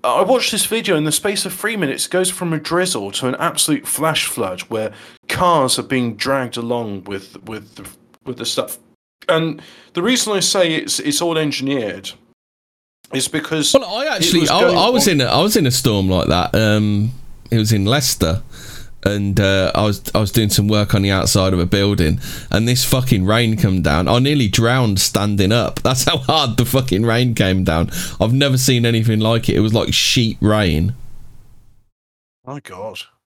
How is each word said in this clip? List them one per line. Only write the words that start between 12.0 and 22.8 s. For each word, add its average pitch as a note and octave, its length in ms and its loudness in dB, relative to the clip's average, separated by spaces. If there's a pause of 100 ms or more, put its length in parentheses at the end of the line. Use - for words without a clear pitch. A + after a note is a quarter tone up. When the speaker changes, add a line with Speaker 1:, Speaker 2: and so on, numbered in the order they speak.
Speaker 1:
is C3 140 -2
because D3+ 480 -2
Speaker 2:
Well, C4 100 4
I A3 200 -6
Speaker 1:
it D#4 60 -2
Speaker 2:
actually, F3 280 0
Speaker 1:
was D#3 100 2
Speaker 2:
I, F#3 120 4
Speaker 1:
going E3+ 140 4
Speaker 2:
I F#3+ 140 4
was B3 180 2
Speaker 1:
on G3 60 4
Speaker 2:
in C#3 80 2
a, B2 40 2
I C3+ 180 2
was G#3+ 120 2
in E3 120 4
a B2 40 2
storm G2+ 380 2
like F2+ 200 2
that. F2 260 0
Um, G#2+ 560 2 (400)
it A#2 80 2
was G#2+ 120 2
in G2+ 140 2
Leicester, A2 560 0 (680)
and, G2+ 320 0
uh, F#2+ 360 2
I G#2 80 2
was, G#2 180 0 (140)
I G#2 40 4
was G2+ 120 0
doing A2 180 2
some G2+ 180 2
work G#2 280 2
on G2 80 2
the G2+ 80 2
outside F#2+ 420 2
of F2+ 60 0
a F2 80 2
building, G2+ 520 2 (300)
and A2+ 180 2
this B2+ 160 0